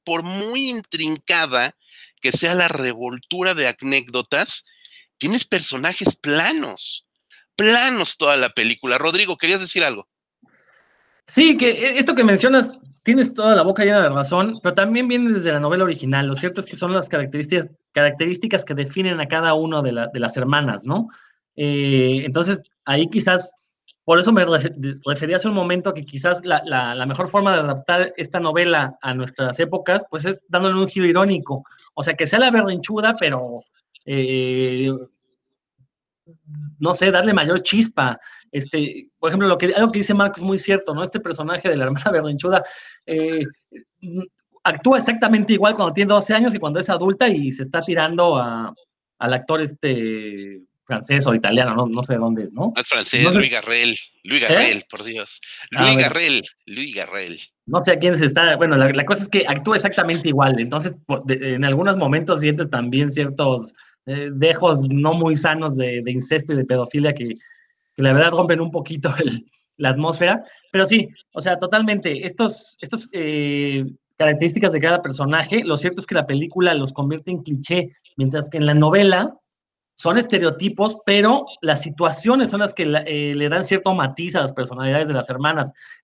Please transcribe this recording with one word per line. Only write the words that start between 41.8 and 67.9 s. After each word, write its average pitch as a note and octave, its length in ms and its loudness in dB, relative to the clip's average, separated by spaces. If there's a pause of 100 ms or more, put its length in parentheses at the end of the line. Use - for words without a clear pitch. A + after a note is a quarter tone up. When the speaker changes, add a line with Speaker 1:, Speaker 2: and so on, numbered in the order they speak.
Speaker 2:
hermana C#3 220 -2
<laughs> G3+ 40 2
berrinchuda, D#3 500 0 (420)
eh, D#3+ 400 -2 (1160)
actúa B3+ 360 2
exactamente A3 560 2
igual G#3 200 4
cuando F3+ 180 0
tiene G3+ 220 2
doce G#3 200 2
años A3+ 200 2
y G3 60 -4
cuando D#3 180 -2
es F3+ 100 -4
adulta F#3+ 400 2
y D3 220 0
se C3 140 -8
está E3 180 -4
tirando E3 540 2
a, A2+ 360 -4 (460)
al A#2+ 140 -2
actor D#3+ 280 -2
este A2 1000 -6 (260)
francés C3+ 380 0
o A#2+ 80 2
italiano, A2+ 400 2
no, A#2+ 120 0
no A#2 160 -4
sé C3 140 -2
dónde A2+ 280 -2
es, - 80 -12
¿no? F#3 220 -4
Speaker 1:
Al B2 100 -2
francés, A#2+ 360 -2
Speaker 2:
Entonces F#3 200 4
Speaker 1:
Louis C3 120 0
Garrel, A#2 440 0 (280)
Louis B2+ 180 0
Speaker 2:
¿Eh? A#2 60 0
Speaker 1:
Garrel, A#2+ 400 2
por G#2 160 -14
Dios. A2+ 340 -12 (360)
Speaker 2:
Ah, B2+ 80 2
Speaker 1:
Louis C3 120 6
Speaker 2:
bueno. C3+ 140 4
Speaker 1:
Garrel, D3 360 0 (200)
Louis B2 300 -12
Garrel. F2+ 460 -10 (260)
Speaker 2:
No E3+ 160 0
sé F3+ 100 4
a D#3 60 4
quién F3 180 2
se D3+ 80 4
está, D#3 320 4
bueno, D#3 220 4
la, C3+ 120 6
la C#3 140 0
cosa G3+ 180 0
es G3 60 -6
que G3 180 2
actúa D3+ 300 0
exactamente E3+ 520 0
igual, C3+ 300 4
entonces, D3 380 -4 (100)
por, C3+ 200 -4
de, C3 280 -2
en C3 120 -2
algunos F#3 320 2
momentos D#3 420 0
sientes D3+ 300 0
también C3 400 -2
ciertos, C3+ 640 -2 (320)
eh, C#3+ 260 -8
dejos D#3 560 2
no C#3+ 240 2
muy E3 240 2
sanos D#3 400 -2
de, B2 260 -2
de A#2+ 80 -6
incesto D3 440 -2
y - 20 0
de C3 80 0
pedofilia C3 480 0
que, C3 140 -8
que - 760 -10